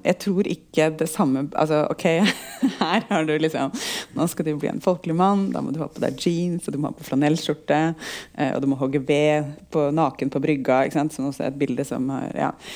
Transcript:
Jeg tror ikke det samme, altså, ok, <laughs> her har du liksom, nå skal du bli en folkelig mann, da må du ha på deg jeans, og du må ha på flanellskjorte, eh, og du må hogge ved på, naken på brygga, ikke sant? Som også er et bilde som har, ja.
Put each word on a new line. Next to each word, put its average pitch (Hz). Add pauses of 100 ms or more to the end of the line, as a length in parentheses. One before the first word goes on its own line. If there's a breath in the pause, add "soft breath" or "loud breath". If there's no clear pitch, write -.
Jeg 180
tror 196
ikke - (100)
det 160
samme, 135 (100)
altså, 151
ok, - (400)
<laughs> -
her 190
har 160
du 151 (100)
liksom, 139 (420 loud breath)
nå 165
skal 160
du 151
bli 147
en -
folkelig 170
mann, 196
da -
må -
du 160
ha -
på -
deg 131
jeans, 175
og -
du 139
må 147
ha -
på -
flanellskjorte, 147 (580 loud breath)
eh, 143
og 131
du 139
må 131
hogge 135
ved 147 (240)
på, 147
naken 147
på 139
brygga, 131
ikke 143
sant? 151
Som 135
også 139
er 139
et 139
bilde 135
som 131
har, -
ja. 147 (220 loud breath)